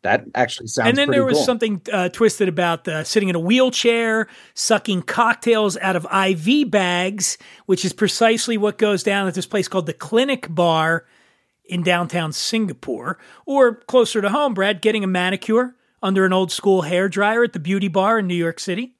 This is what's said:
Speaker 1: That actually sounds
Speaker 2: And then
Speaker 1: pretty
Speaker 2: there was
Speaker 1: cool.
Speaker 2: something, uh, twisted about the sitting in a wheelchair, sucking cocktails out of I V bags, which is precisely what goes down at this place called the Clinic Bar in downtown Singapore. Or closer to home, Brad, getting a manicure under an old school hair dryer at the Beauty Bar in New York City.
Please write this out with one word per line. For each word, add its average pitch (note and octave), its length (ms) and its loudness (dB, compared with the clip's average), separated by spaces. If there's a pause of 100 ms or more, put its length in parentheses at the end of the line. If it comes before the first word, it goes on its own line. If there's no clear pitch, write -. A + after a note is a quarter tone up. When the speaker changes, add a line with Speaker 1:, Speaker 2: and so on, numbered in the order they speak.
Speaker 1:
That G#2 180 2 (100)
actually A#2+ 320 -2
sounds A#2 220 -2
Speaker 2:
And B3+ 80 2
then C#4+ 100 0
Speaker 1:
pretty - 120 2
Speaker 2:
there - 60 2
was - 120 2
Speaker 1:
cool. D3+ 80 2
Speaker 2:
something, A3+ 360 -2 (100)
uh, F3+ 180 -2
twisted G3 380 0
about E3+ 380 -2
the D#3 180 -6
sitting G3+ 260 0
in F3 60 0
a E3 40 0
wheelchair, A#3 880 2 (260)
sucking G3 500 0
cocktails A3+ 760 0
out F#3+ 180 -2
of E3+ 140 -4
I F#3+ 240 2
V A3 300 2
bags, F#3 760 0 (280)
which F#3 200 0
is F3+ 80 -2
precisely A3+ 640 0
what G#3 200 -2
goes G#3 260 0
down G3+ 240 0
at F3 60 -4
this F3+ 120 -4
place G3 220 -2
called F#3 180 -2
the D#3 80 -6
Clinic B3+ 560 -2
Bar D#3+ 560 0 (600)
in F3+ 180 -6
downtown F3 480 0
Singapore. D3+ 880 -4 (280)
Or B3+ 300 4
closer A#3 460 2
to G3 80 0
home, C#4 240 0
Brad, F#3+ 280 0
getting G#3+ 220 0
a F#3+ 40 -2
manicure F#3+ 680 0 (260)
under F#3+ 240 2
an F#3 60 4
old F#3 200 0
school F#3+ 320 2
hair F3+ 260 0
dryer G#3 340 2
at A#3 100 -2
the F3+ 60 -8
Beauty F#3+ 300 -2
Bar G3 300 2
in G3 80 -2
New F3 80 -2
York E3 240 -2
City. G#3+ 400 -6